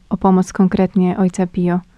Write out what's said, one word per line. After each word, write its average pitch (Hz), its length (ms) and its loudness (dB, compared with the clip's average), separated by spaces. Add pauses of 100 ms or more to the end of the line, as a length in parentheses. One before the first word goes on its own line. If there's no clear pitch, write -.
o 202 80 -4
pomoc 185 360 2
konkretnie 185 640 0
ojca 185 300 -2
Pio? 175 320 -2 (180)